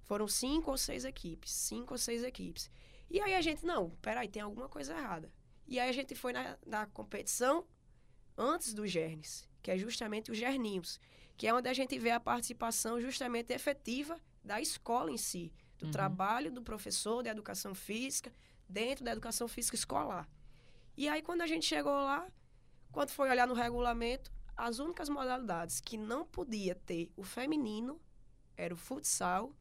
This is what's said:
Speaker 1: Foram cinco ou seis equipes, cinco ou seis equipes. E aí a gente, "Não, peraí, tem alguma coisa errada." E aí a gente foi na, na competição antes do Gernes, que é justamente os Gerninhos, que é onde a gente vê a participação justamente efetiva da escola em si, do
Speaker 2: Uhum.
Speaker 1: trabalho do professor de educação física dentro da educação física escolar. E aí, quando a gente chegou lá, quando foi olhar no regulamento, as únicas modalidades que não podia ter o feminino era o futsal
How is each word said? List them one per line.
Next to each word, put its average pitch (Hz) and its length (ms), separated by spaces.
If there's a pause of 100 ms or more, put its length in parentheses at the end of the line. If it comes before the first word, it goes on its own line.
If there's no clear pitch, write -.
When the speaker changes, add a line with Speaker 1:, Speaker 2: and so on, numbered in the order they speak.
Speaker 1:
Foram 208 220
cinco 294 420
ou 269 60
seis 254 300
equipes, - 440
cinco 240 440
ou 240 40
seis 233 240
equipes. 190 480 (400)
E 349 120
aí 392 120
a 370 60
gente, 311 240
"Não, 269 240 (140)
peraí, 220 260
tem 208 140
alguma 220 260
coisa 294 240
errada." 190 400 (340)
E 247 140
aí 254 80
a 254 40
gente 269 220
foi 247 200
na, 254 320
na 214 180
competição 240 800 (720)
antes 247 380
do 208 120
Gernes, 160 600 (140)
que - 80
é 185 80
justamente 214 520
os 226 60
Gerninhos, 226 640 (380)
que - 80
é 226 80
onde 247 160
a - 20
gente 254 260
vê 233 120
a 233 100
participação 233 800
justamente 240 540
efetiva 285 680 (240)
da 208 160
escola 294 500
em 240 60
si, 170 340 (280)
do 160 80
Speaker 2:
Uhum. 156 40
Speaker 1:
trabalho 196 640
do 247 100
professor 220 600
de 233 80
educação 202 440
física 240 560 (380)
dentro 233 380
da 233 60
educação 226 360
física 240 260
escolar. 202 540 (720)
E 285 100
aí, 311 140
quando 349 180
a 339 60
gente 320 180
chegou 285 280
lá, 277 360 (640)
quando 285 180
foi 269 200
olhar 247 180
no 254 60
regulamento, 240 760 (240)
as 233 240
únicas 311 300
modalidades 254 720
que - 160
não 226 300
podia 214 480
ter 170 420
o 196 80
feminino 254 760 (580)
era 170 180
o - 20
futsal 190 760 (100)